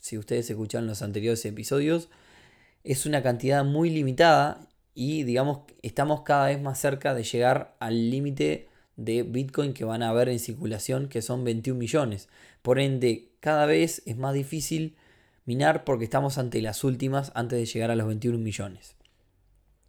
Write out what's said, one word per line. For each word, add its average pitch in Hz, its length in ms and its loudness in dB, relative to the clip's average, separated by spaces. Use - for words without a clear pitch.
si - 180 -10
ustedes 120 320 -2
escucharon 110 380 -4
los 101 120 -6
anteriores 107 440 -2
episodios, 143 640 -2
es - 240 -2
una 147 160 2
cantidad 131 420 2
muy 151 240 2
limitada 151 800 4
y, 147 280 -4
digamos, 135 380 0
estamos 147 420 -2
cada 139 260 4
vez 143 120 0
más 139 180 -4
cerca 139 360 0
de 117 80 -2
llegar 123 560 2
al 117 320 2
límite 143 580 -2
de 113 260 0
Bitcoin 135 500 -2
que 110 120 -8
van 113 180 -4
a 113 80 0
haber 120 180 4
en 123 100 0
circulación, 120 680 -4
que 117 140 -4
son 123 220 -4
veintiún 120 340 -2
millones. 120 500 -2
Por 131 180 2
ende, 127 520 0
cada 151 240 4
vez 160 400 2
es 117 140 -8
más 131 160 -2
difícil 156 640 -4
minar 147 380 2
porque 120 200 0
estamos 135 320 0
ante 123 240 -2
las 110 240 -4
últimas 135 500 -2
antes 120 240 -2
de 117 60 0
llegar 113 260 -2
a 117 60 2
los 110 100 0
veintiún 113 360 -2
millones. 101 540 -8